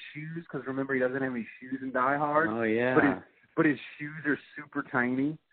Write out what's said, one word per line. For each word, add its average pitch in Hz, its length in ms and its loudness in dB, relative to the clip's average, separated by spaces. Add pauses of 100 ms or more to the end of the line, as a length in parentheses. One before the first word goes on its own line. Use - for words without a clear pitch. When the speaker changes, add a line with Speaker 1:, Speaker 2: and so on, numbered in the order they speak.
(140)
Speaker 1:
shoes, 160 360 -10
'cause 143 180 -6
remember, 135 260 -2
he 127 80 2
doesn't 127 200 2
have 131 120 -2
any 117 140 -4 (120)
shoes 131 220 -10
in 131 100 -6
Die 127 260 2
Hard. 151 320 2
Speaker 2:
Oh, 113 120 -2
yeah. 117 340 2
Speaker 1:
But 143 80 8
his, - 200 2 (340)
but 160 80 4
his 139 140 2 (180)
shoes 151 280 -12
are 147 140 2 (160)
super 143 340 -8
tiny. 131 480 2 (160)